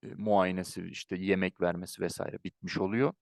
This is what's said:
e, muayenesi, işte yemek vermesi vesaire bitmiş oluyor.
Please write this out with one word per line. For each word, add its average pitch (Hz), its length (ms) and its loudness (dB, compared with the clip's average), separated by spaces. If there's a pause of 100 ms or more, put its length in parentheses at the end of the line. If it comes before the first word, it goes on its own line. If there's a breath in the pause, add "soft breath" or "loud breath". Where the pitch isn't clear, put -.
e, - 40 -12
muayenesi, 92 800 2
işte - 280 -8
yemek 92 460 2
vermesi 87 400 -2
vesaire - 420 -6
bitmiş - 340 -8
oluyor. 110 440 2